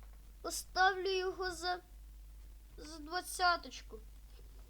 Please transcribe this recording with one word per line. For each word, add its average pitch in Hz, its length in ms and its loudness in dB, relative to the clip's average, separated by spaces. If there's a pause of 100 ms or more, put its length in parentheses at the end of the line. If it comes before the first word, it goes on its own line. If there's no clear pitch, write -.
(420)
Поставлю 370 680 6
його 370 420 2
за, 349 280 0 (1000)
за 311 220 -10
двадцяточку. 339 1000 2 (720)